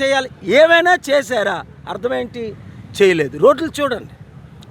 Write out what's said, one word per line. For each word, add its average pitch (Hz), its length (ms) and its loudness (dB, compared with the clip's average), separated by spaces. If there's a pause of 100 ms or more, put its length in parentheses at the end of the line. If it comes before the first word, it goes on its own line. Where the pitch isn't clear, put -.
చేయాలి. 269 260 -2 (140)
ఏమైనా 330 540 4 (120)
చేశారా? 202 540 -2 (260)
అర్థం 202 240 -6
ఏంటి? 233 420 -10 (460)
చేయలేదు. 156 360 2
రోడ్లు 285 440 2
చూడండి, 247 320 -6 (580)